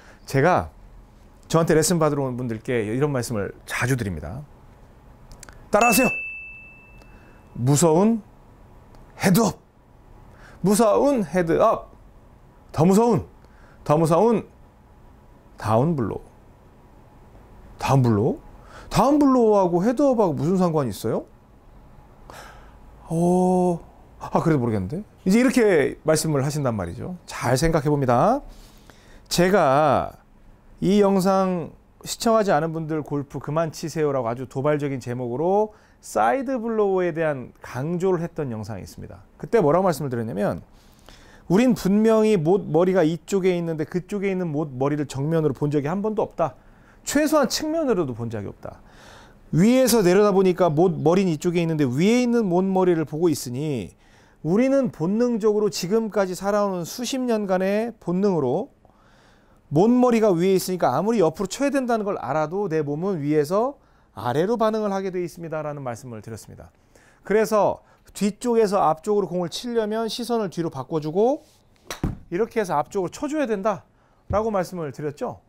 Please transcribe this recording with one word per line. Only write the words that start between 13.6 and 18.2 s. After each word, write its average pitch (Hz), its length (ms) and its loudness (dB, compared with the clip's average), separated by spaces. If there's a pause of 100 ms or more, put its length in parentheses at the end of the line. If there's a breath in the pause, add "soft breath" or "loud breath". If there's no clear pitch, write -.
더 147 120 2
무서운 170 500 2 (1080)
다운블로우. 117 640 0 (1600)
다운블로우? 123 600 2 (520 loud breath)